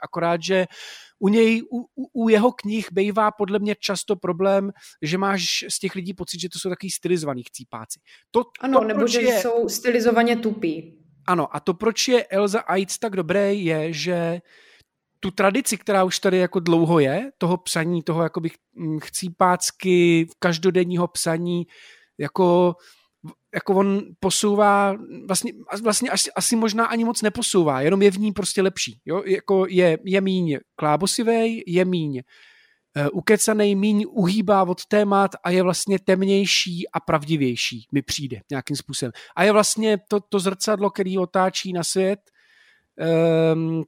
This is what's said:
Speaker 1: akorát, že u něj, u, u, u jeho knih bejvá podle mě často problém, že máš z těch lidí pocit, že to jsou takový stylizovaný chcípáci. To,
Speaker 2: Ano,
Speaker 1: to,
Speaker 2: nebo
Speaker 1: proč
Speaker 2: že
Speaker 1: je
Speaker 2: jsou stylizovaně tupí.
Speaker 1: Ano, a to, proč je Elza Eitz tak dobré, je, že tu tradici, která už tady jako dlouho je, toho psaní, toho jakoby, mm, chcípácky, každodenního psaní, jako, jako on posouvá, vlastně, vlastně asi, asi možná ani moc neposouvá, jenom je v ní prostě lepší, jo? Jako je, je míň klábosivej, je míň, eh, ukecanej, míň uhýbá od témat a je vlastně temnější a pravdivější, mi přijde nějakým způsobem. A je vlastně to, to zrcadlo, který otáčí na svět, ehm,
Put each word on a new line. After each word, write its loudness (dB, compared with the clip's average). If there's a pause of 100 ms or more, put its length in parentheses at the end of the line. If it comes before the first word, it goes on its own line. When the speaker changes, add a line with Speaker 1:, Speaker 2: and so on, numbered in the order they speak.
Speaker 1:
akorát, -2
že 0 (520)
u 2
něj, 4 (100)
u, -6
u, -6
u 2
jeho 4
knih -6
bejvá 0
podle -2
mě -2
často -4
problém, 0 (320)
že -2
máš -2
z -6
těch -6
lidí -8
pocit, -10
že -8
to -12
jsou -6
takový -8
stylizovaný -4
chcípáci. -16 (300)
To, 0 (180)
Speaker 2:
Ano, 2
Speaker 1:
to, 2
Speaker 2:
nebo -2
Speaker 1:
proč 2
Speaker 2:
že 0
Speaker 1:
je 2
Speaker 2:
jsou 0
stylizovaně 2
tupí. -4 (280)
Speaker 1:
Ano, 0
a -8
to, -2
proč -2
je 2
Elza 0
Eitz -2
tak -6
dobré, 0
je, -2
že -4 (800)
tu -4
tradici, 0
která 2
už -2
tady 2
jako 0
dlouho 4
je, 2
toho 0
psaní, -4
toho -2
jakoby, -4 (240)
mm, -6
chcípácky, 0 (120)
každodenního 0
psaní, -4 (520)
jako, 2 (800)
jako -2
on 2 (180)
posouvá, 2 (320)
vlastně, -2 (300)
vlastně 0
asi, -4
asi -2
možná 0
ani -2
moc -4
neposouvá, 0
jenom 2
je 8
v -2
ní 0
prostě -2
lepší, -4
jo? -4
Jako 0
je, 4
je 0
míň 0 (180)
klábosivej, 0
je 2
míň, -2 (760)
eh, 0
ukecanej, 2
míň 2
uhýbá 2
od -4
témat 2 (140)
a -2
je 4
vlastně 0
temnější 0
a -4
pravdivější, -2
mi 0
přijde -8 (100)
nějakým -6
způsobem. -8 (240)
A 2
je 6
vlastně 2 (100)
to, 0
to -4
zrcadlo, -2
který -4
otáčí -2
na -4
svět, 0 (800)
ehm, 2